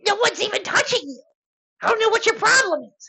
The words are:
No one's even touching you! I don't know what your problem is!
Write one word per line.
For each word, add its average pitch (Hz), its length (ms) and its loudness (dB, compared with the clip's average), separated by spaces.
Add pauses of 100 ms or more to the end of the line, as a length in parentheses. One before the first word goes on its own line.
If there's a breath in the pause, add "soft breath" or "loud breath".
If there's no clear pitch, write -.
No 403 100 2
one's - 260 0
even - 200 -4
touching 523 460 0
you! 262 140 -14 (600)
I - 60 -2
don't 440 120 0
know 453 100 4
what 440 160 0
your 453 100 2
problem 381 480 2 (140)
is! - 100 -20